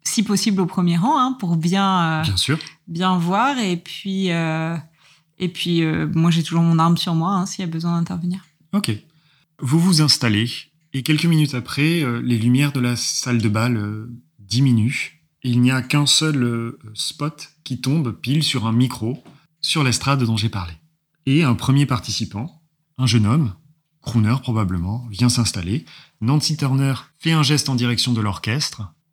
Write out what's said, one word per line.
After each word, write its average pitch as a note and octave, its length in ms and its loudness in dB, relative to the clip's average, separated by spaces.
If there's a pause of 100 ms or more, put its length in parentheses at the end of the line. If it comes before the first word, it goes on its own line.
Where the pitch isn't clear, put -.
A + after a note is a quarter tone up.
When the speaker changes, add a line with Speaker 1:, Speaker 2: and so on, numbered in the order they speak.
Speaker 1:
si - 200 0
possible G3 380 0
au F3+ 40 2
premier F3 320 2
rang, A3+ 220 2
hein, B3+ 200 0
pour E3+ 180 0
bien, F#3 440 2
euh, D#3+ 220 0
Speaker 2:
Bien G#2 120 -2
sûr. C#3+ 220 0 (300)
Speaker 1:
bien F3+ 320 0
voir. A3 400 0
Et F3+ 180 0
puis, F#3+ 540 -4
euh, E3 440 -2 (640)
et F#3 100 -2
puis, E3+ 360 0
euh, D#3+ 280 0
moi, D#3+ 200 4
j'ai E3 100 2
toujours E3 220 0
mon E3 160 4
arme E3+ 180 4
sur F3 160 -4
moi, E3 220 0
hein, F#3 100 -2
s'il F#3+ 180 -8
y F3+ 40 -4
a D#3+ 40 -8
besoin E3+ 280 -2
d'intervenir. F3 440 -4 (300)
Speaker 2:
Ok. G3+ 180 0 (680)
Vous C#3 200 0
vous E3+ 220 4
installez, A#2 480 2 (440)
et C3+ 100 -4
quelques D#3 220 0
minutes D#3 280 2
après, D3+ 480 -2
euh, A#2+ 180 -2
les A#2+ 200 0
lumières B2+ 320 2
de C3+ 80 -2
la B2 160 0
salle - 420 -2
de A2 100 2
bal, A2+ 300 0
euh, G#2+ 340 -8 (280)
diminuent, A#2 840 0 (220)
et B2 80 -2
il B2 100 4
n'y B2 80 6
a C3 140 0
qu'un D3 240 0
seul, D3 360 2
euh, A#2 360 -4 (160)
spot - 560 -8 (120)
qui B2+ 160 -8
tombe C#3 320 0
pile C3 300 -2
sur B2 240 -2
un A2+ 60 0
micro, B2 520 0 (380)
sur D#3 220 0
l'estrade C3+ 400 2
dont A2+ 120 2
j'ai A2 140 0
parlé. F2 240 -8 (540)
Et C#3+ 160 4
un B2+ 100 4
premier C3+ 320 2
participant, A2+ 800 -6 (340)
un C3 80 0
jeune G#2+ 220 4
homme, A#2+ 260 2 (480)
crooner A2+ 400 2
probablement, G#2+ 680 -2
vient A#2+ 180 2
s'installer. G#2 560 -2 (360)
Nancy D3 360 0
Turner C3+ 380 0 (240)
fait E3 140 0
un D#3 100 4
geste C#3 260 0
en C3 60 0
direction A#2+ 380 0
de A2+ 80 0
l'orchestre, G#2+ 720 -4 (220)